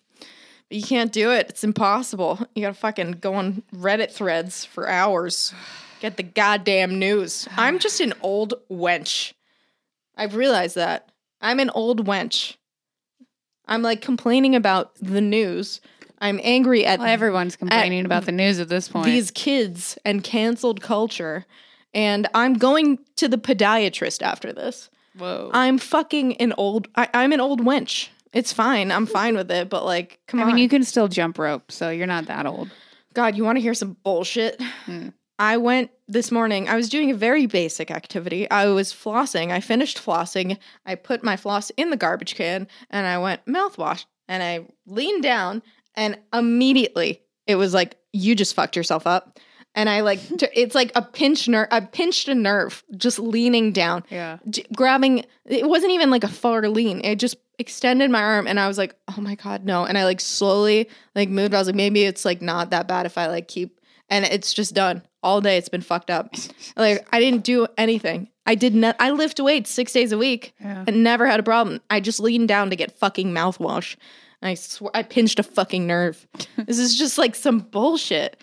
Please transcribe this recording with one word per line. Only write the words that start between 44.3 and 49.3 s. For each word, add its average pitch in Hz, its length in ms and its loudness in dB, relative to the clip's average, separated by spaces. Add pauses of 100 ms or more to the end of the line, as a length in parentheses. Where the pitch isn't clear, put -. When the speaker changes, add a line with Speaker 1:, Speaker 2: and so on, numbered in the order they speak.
Speaker 1:
I 175 240 -6 (220)
leaned 285 360 -4
down, 220 380 -2 (320)
and 214 240 -4 (160)
immediately 240 880 2 (260)
it 208 80 4
was 185 180 2
like, 180 240 2 (160)
"You 208 220 2
just 202 200 0
fucked 156 200 -2
yourself 165 300 -2
up." 180 340 0 (360)